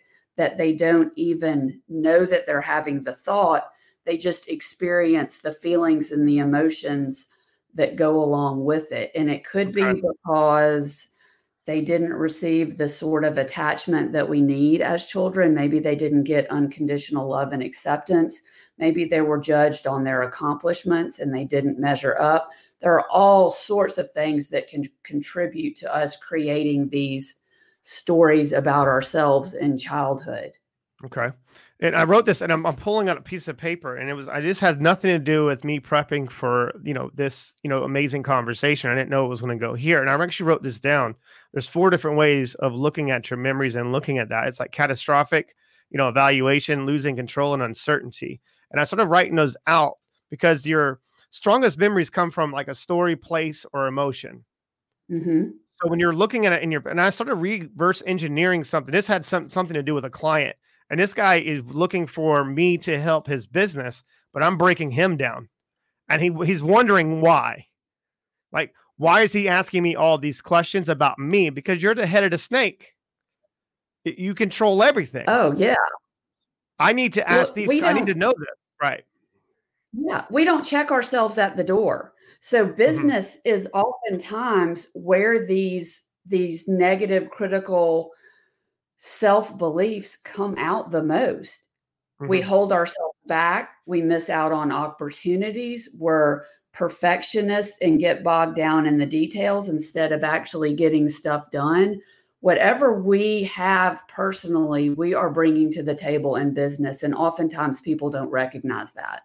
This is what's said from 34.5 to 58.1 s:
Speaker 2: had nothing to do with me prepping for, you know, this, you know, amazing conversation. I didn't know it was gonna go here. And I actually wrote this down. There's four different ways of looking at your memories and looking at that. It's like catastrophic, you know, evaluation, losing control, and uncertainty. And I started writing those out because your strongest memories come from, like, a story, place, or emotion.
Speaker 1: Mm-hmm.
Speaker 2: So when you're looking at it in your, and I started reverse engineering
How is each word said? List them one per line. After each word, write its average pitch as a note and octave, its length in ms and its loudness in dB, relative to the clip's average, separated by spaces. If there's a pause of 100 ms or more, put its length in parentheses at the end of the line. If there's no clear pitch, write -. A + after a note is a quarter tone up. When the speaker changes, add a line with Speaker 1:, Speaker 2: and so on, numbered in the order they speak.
Speaker 2:
had D#3+ 220 2
nothing F#3 300 4
to E3+ 80 2
do D3+ 260 2
with C#3 180 0
me D3 160 -4
prepping C#3+ 500 -2
for, B2 440 -2 (100)
you D3 100 -6
know, C3 200 -6
this, C#3 400 -6 (100)
you D3+ 60 -6
know, C3+ 140 -2
amazing C#3 380 -2
conversation. B2+ 680 0
I B2 40 0
didn't C3 140 -2
know C3+ 160 0
it B2 40 -4
was B2 100 -8
gonna B2 160 -4
go A#2 180 -6
here. C#3+ 280 2
And C3+ 80 0
I C#3+ 120 2
actually F3 260 -4
wrote D#3+ 140 2
this A#2+ 200 -8
down. C3+ 340 0 (380)
There's C3 160 -6
four F3+ 200 2
different D#3 280 0
ways C#3+ 380 2
of C3 180 -2
looking C#3+ 380 -2
at B2 180 -2
your B2+ 80 -6
memories C3+ 400 -2
and A#2+ 160 -4
looking C#3 240 -2
at A2+ 100 -2
that. A2+ 220 -2
It's B2+ 100 -8
like B2 140 -8
catastrophic, C#3+ 840 0 (340)
you - 80 -6
know, C3+ 120 2
evaluation, C3+ 760 2
losing C#3+ 300 -2
control, C#3+ 380 -4
and C3+ 100 -2
uncertainty. - 800 -6 (300)
And C#3+ 100 0
I - 20 0
started G3 220 0
writing F3 300 4
those D3+ 200 2 (100)
out D#3+ 340 2 (300)
because D3+ 360 0
your D3+ 340 0 (320)
strongest G#3 460 2
memories F#3+ 320 2
come F3 200 -2
from, D#3 220 -2
like, C#3 160 -8
a C3+ 80 -10
story, F3 400 0
place, D#3+ 560 -6
or C3+ 160 -2
emotion. C3 560 -6 (640)
Speaker 1:
Mm-hmm. E3+ 420 0 (300)
Speaker 2:
So F3 60 -2
when E3 100 0
you're F3 160 2
looking G#3+ 320 0
at F#3+ 60 4
it E3 100 0
in E3 100 -4
your, D3 180 -6
and D#3+ 100 -2
I F#3 100 2
started A#3+ 260 -4
reverse F3 720 -2
engineering E3 600 0